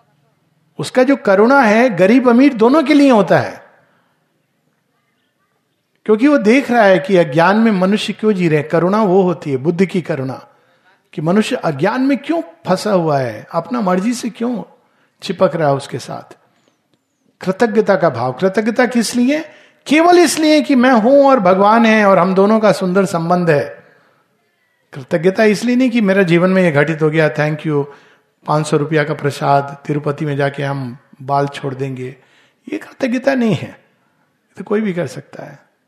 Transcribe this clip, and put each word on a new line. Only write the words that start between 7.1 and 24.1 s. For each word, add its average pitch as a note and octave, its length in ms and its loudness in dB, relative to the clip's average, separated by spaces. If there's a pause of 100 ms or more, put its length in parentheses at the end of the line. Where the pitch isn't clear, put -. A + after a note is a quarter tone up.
अज्ञान E3 400 2
में A3+ 140 2
मनुष्य G3 420 -2
क्यों G#3+ 180 -2
जी F3+ 180 0
रहे D3+ 100 2
हैं। D3 100 -6
करुणा F#3 340 0
वो F#3+ 180 2
होती F3 300 -2
है, C3 60 -2
बुद्ध E3+ 280 -2
की E3+ 160 -4
करुणा, C3 460 -8 (680)
कि E3+ 80 -10
मनुष्य G#3 340 0
अज्ञान F3 460 -2
में C#4 160 0
क्यों D#4+ 240 -6
फंसा F#3 500 -4
हुआ D#3+ 280 0
है, A2+ 320 -8
अपना A#3 300 -6
मर्जी F#3 320 -2
से A#3 160 -8
क्यों A#3 340 -6 (580)
चिपक F#3 340 -2
रहा D#3+ 120 -2
है C#3 80 2
उसके C3 240 -8
साथ। - 380 -16 (1040)
कृतज्ञता G#3 540 0
का E3+ 140 2
भाव, B2+ 240 -4
कृतज्ञता G#3+ 520 -2
किस A#3+ 300 -2
लिए? C#4 300 -2 (420)
केवल E4+ 320 4
इसलिए D4+ 420 2
कि C#4 140 0
मैं B3 160 4
हूं C4+ 380 4
और C4 100 4
भगवान G3+ 460 2
है A3 200 4
और F#3+ 140 4
हम F#3 160 0
दोनों G#3 240 2
का G#3 120 2
सुंदर F#3 340 0
संबंध E3+ 440 -2
है। - 340 -2 (1080)